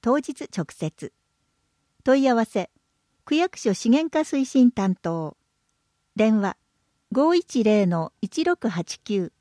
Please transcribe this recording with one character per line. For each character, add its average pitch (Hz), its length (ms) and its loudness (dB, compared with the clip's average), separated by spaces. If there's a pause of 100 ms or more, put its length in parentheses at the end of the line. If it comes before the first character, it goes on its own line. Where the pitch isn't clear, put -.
当 254 160 2
日 - 360 -8
直 165 180 -4
接。 - 420 -10 (880)
問 269 180 4
い 269 60 2
合 247 80 4
わ 226 80 0
せ、 202 260 -6 (540)
区 - 120 -4
役 339 220 -2
所 208 160 -2
資 - 160 -4
源 311 200 4
課 311 120 -2
推 285 220 -2
進 254 260 4
担 190 260 -2
当。 165 420 -8 (800)
電 220 240 2
話、 196 160 -4 (560)
五 294 200 2
一 339 300 0
零 214 220 4
の 170 340 -2
一 311 240 -6
六 349 240 -2
八 - 320 -6
九。 190 420 -4